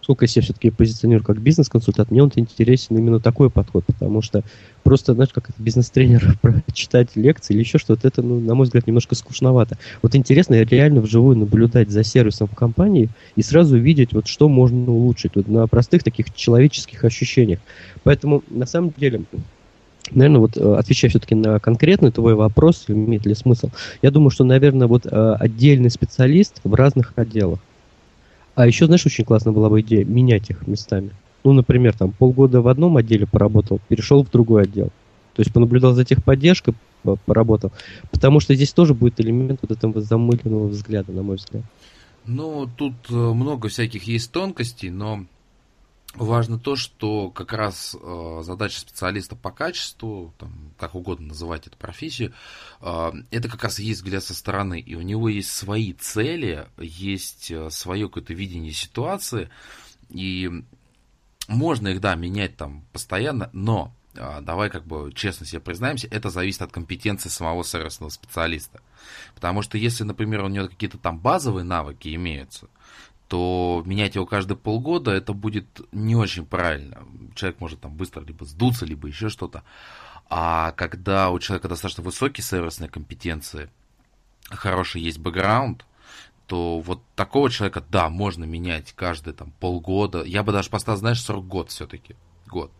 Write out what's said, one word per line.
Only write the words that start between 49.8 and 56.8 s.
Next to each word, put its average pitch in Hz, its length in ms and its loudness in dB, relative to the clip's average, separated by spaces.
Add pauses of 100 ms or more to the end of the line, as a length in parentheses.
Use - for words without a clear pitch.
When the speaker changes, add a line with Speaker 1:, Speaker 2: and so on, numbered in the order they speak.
Speaker 2:
там, 80 120 -20 (280)
как 85 160 -16
угодно 87 340 -12
называть 82 380 -14
эту - 100 -20
профессию, - 560 -14 (480)
э, 82 320 -10 (180)
это 117 180 -8
как - 160 -14
раз 104 140 -8
и 101 60 -12
есть 107 180 -8
взгляд 95 220 -10
со 90 100 -16
стороны, 95 460 -10
и - 160 -18
у 82 60 -14
него 107 260 -6
есть 104 240 -8
свои 101 400 -8
цели, 107 760 -8 (120)
есть, 90 720 -14